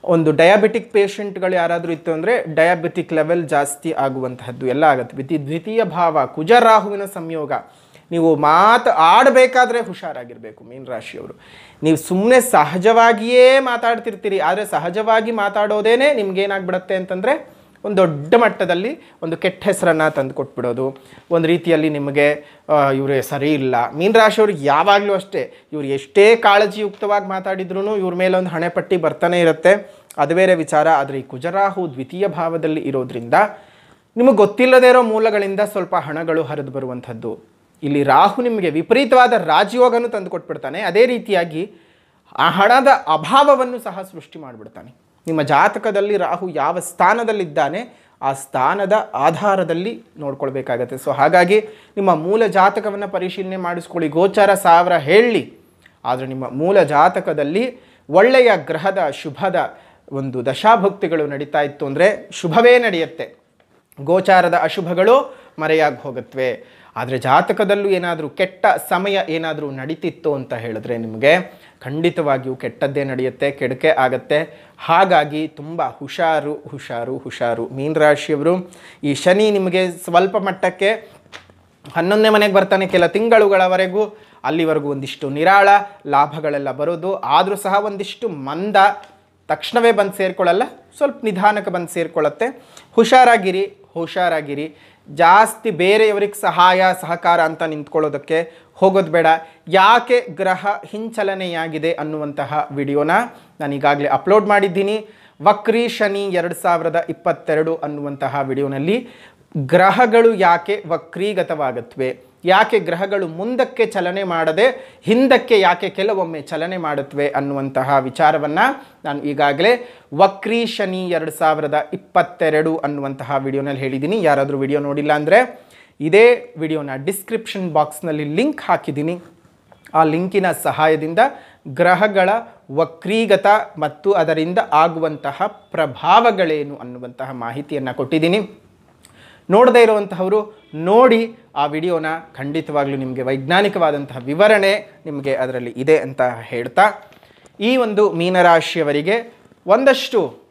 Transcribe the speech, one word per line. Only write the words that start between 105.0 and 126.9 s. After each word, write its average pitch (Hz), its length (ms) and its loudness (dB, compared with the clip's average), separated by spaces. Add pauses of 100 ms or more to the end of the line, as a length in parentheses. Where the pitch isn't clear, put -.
ವಕ್ರಿ 208 460 0
ಶನಿ 202 400 -4
ಎರಡು 175 280 -4
ಸಾವಿರದ 165 540 -2
ಇಪ್ಪತ್ತೆರಡು 160 640 -4
ಅನ್ನುವಂತಹ 143 680 -8
ವಿಡಿಯೋನಲ್ಲಿ 139 640 -4 (500)
ಗ್ರಹಗಳು 196 760 4
ಯಾಕೆ 185 540 0
ವಕ್ರೀಗತವಾಗತ್ವೆ, 156 1400 -6 (160)
ಯಾಕೆ 208 340 2
ಗ್ರಹಗಳು 185 480 -4
ಮುಂದಕ್ಕೆ 233 580 -4
ಚಲನೆ 196 380 -6
ಮಾಡದೆ 175 800 -2
ಹಿಂದಕ್ಕೆ 240 580 2
ಯಾಕೆ 180 300 0
ಕೆಲವೊಮ್ಮೆ 190 520 -4
ಚಲನೆ 170 360 -8
ಮಾಡುತ್ತವೆ 143 520 -4
ಅನ್ನುವಂತಹ 139 680 -2
ವಿಚಾರವನ್ನ 151 600 0 (460)
ನಾನು 143 180 -8
ಈಗಾಗಲೇ 147 720 0 (160)
ವಕ್ರಿ 196 520 0
ಶನಿ 185 440 -6
ಎರಡು 160 220 -4
ಸಾವಿರದ 151 640 -2
ಇಪ್ಪತ್ತೆರಡು 160 840 -2
ಅನ್ನುವಂತಹ 143 640 -6
ವಿಡಿಯೋನಲ್ಲಿ 139 420 -6
ಹೇಳಿದ್ದೀನಿ. 139 420 -4
ಯಾರಾದ್ರೂ 139 340 2
ವಿಡಿಯೋ 139 220 -2
ನೋಡಿಲ್ಲ 143 340 -2
ಅಂದ್ರೆ 185 560 0 (320)
ಇದೇ 220 560 4
ವಿಡಿಯೋನ 151 320 -4 (160)